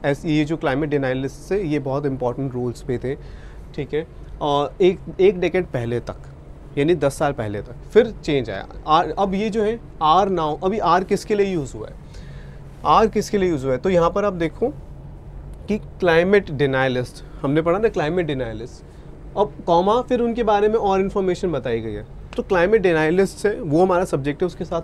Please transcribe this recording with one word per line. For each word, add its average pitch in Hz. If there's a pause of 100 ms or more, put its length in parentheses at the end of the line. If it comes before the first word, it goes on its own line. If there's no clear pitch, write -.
ऐसे, 143
ये 151
जो 156
climate 147
डिनायलिस्ट 135
से 196
ये 147
बहुत 139
important 127
rules 123
पे 123
थे, 127 (600)
ठीक 139
है। 247 (340)
और 143
एक, 185 (200)
एक 185
decade 180
पहले 120
तक, 104 (600)
यानी 151
दस 147
साल 147
पहले 104
तक, 120 (200)
फिर 226 (100)
change 135
आया। 98 (200)
आर, 156
अब 190
ये 208
जो 214
है 226 (240)
R 175
now, 160
अभी 190
R 175
किसके 202
लिए 196
यूज़ 135
हुआ 107
है, - (1120)
R -
किसके 214
लिए 185
यूज़ 139
हुआ 135
है? 127
तो 160
यहाँ 170
पर 202
आप 202
देखो 170 (1000)
कि 214
climate 185
denialist, 131 (180)
हमने 147
पढ़ा 170
ना 226
climate 175
denialist, 123 (540)
अब 208 (140)
comma, 190
फिर 240
उनके 233
बारे 208
में 214
और 196
information 190
बताई 123
गई 110
है। 110 (320)
तो 240
climate 196
denialist 175
है, 220
वो 160
हमारा 185
subject 143
है, -
उसके 175
साथ 165